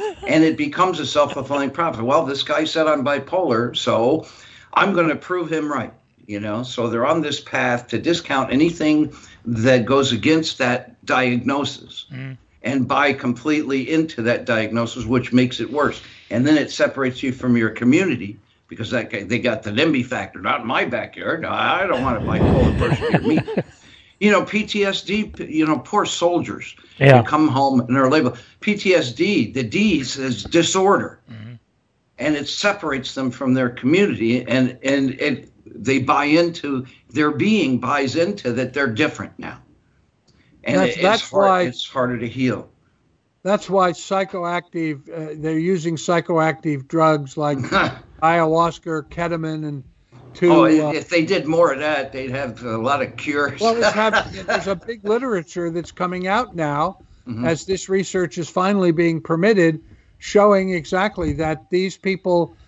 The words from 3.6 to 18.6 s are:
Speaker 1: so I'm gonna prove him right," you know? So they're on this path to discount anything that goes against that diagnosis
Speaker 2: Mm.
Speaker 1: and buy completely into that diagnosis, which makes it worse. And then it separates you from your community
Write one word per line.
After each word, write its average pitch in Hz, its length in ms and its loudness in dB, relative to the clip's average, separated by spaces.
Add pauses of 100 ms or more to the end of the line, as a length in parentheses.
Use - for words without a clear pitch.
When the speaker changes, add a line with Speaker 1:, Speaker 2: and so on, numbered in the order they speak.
Speaker 1:
so 120 480 0 (480)
I'm 196 220 2
gonna 160 220 2
prove 170 360 -6
him 156 180 -2
right," 131 220 -6 (360)
you 104 100 -6
know? 107 240 -6
So 120 260 -4
they're 117 180 -2
on 160 160 2
this 147 180 -6
path 123 480 -2
to 113 100 -4
discount 139 540 -2
anything 151 600 2 (320)
that 120 400 4
goes 131 280 2
against 151 460 0
that 127 460 -4
diagnosis 127 1080 -2
Speaker 2:
Mm. 131 240 -12 (260)
Speaker 1:
and 127 240 -2
buy 139 280 2
completely 135 760 -2
into 160 320 -2
that 113 240 0
diagnosis, 117 580 -2
which 123 280 0
makes 123 260 2
it 113 140 -6
worse. 139 280 -2 (300)
And 123 160 0
then 151 100 6
it 131 140 0
separates 131 540 -2
you 127 80 -2
from 123 240 2
your 113 140 2
community 123 680 2 (300)